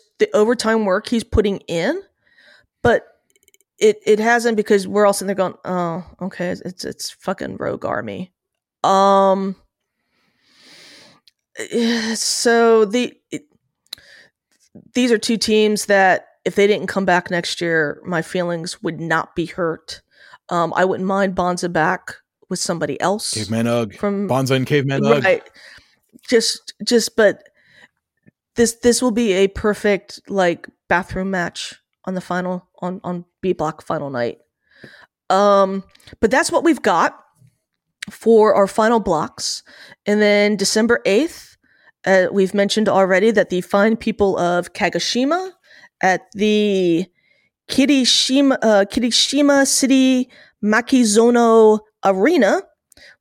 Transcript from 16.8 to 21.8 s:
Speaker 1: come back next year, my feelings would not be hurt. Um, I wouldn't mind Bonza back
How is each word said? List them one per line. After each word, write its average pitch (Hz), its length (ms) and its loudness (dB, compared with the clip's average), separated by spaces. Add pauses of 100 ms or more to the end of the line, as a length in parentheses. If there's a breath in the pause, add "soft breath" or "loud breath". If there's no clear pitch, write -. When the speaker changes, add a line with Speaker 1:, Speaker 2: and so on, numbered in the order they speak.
Speaker 1:
come 196 160 -4
back 180 260 0
next 175 300 -6
year, 160 460 -2
my 175 160 -4
feelings 175 600 -6
would 160 200 -8
not 160 340 -4
be 165 120 -4
hurt. - 540 -8 (460 soft breath)
Um, 170 260 -2
I 185 120 2
wouldn't 185 220 -2
mind 196 280 0
Bonza 180 320 -2
back 175 480 -2 (320)